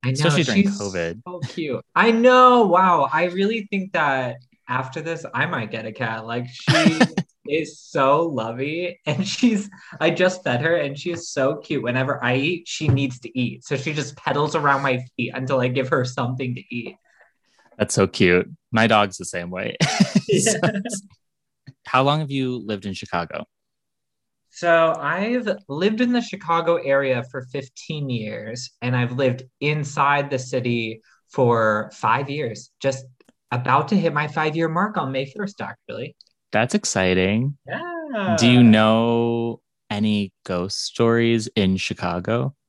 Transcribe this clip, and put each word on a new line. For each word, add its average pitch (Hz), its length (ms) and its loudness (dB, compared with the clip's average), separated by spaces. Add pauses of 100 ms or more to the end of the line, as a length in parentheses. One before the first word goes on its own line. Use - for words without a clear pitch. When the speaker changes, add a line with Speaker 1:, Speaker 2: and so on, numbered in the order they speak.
Speaker 1:
I 127 60 -2
know, 131 40 0
Speaker 2:
especially 147 300 2
during 113 200 2
Speaker 1:
she's 202 180 0
Speaker 2:
covid. 90 440 -4
Speaker 1:
so 180 220 -12
cute. 151 380 -6 (100)
I 208 160 4
know. 247 560 8
Wow. 175 460 4
I 165 140 2
really 196 440 -2
think 190 220 -4
that 131 460 -2 (300)
after 131 320 -6
this, 160 320 -8
I 131 140 0
might 127 240 -4
get 113 160 -8
a 110 60 -8
cat. 110 340 -6
Like, 120 220 -6
she - 500 2 (240)
Speaker 2:
<laughs> - 260 -14
Speaker 1:
is 151 300 -4
so 143 440 2
lovey, 143 840 -4
and 151 180 -2
she's, 220 460 0 (300)
I 165 100 2
just 185 320 0
fed 123 200 0
her, 165 120 2
and 143 240 -2
she 175 140 -6
is 170 180 -10
so 143 280 0
cute. 143 260 -4
Whenever 127 400 -2
I 123 140 0
eat, 165 280 -4
she - 220 -4
needs 131 320 0
to - 180 -10
eat. 120 240 -4
So 143 140 -4
she 151 160 -4
just 147 240 -6
pedals 151 400 -2
around 139 260 2
my 131 160 0 (180)
feet 117 160 -4
until 131 280 -2
I 123 80 0
give 127 220 -2
her 135 140 0
something 127 520 -6
to - 60 -14 (120)
eat. 120 220 -10 (840)
Speaker 2:
That's 107 140 -2
so 98 140 4
cute. 90 420 4 (240)
My 113 140 4
dog's 104 320 2
the 90 80 -12
same 87 240 -10
way. 95 300 -8
<laughs> 165 60 2 (420)
Speaker 1:
Yeah. 208 120 2
Speaker 2:
So, 208 180 0 (1300)
how 131 180 2
long 143 180 2
have 147 100 -6
you 131 260 -4
lived 104 300 -8
in 95 80 -6
Chicago? 85 500 -6 (1040)
Speaker 1:
So 165 500 2
I've 202 480 -2 (220)
lived 196 320 0
in 247 100 2
the 240 120 0
Chicago 165 540 -2
area 139 540 0
for 131 120 -10
fifteen 139 680 -10
years, 110 640 -8 (100)
and 123 160 -2
I've 123 160 0
lived 127 320 0 (160)
inside 143 680 0
the 135 80 -4
city 120 640 -4 (260)
for 110 640 2
five 135 380 0
years, 139 400 -8 (100)
just 131 240 -2 (460)
about 127 380 2
to 214 80 2
hit 165 180 2
my 151 120 -2
five-year 156 440 -2
mark 180 260 -2
on 135 160 -4
May 139 180 -6
first, 202 300 -10
actually. 113 560 -12 (340)
Speaker 2:
That's 113 240 2
exciting. 101 840 2 (100)
Speaker 1:
Yeah. 302 720 -4
Speaker 2:
Do 120 120 6
you 123 140 8
know 117 960 4 (300)
any 104 420 -2 (120)
ghost 92 380 -4
stories 117 720 2
in 95 220 2
Chicago? 92 800 -4 (140)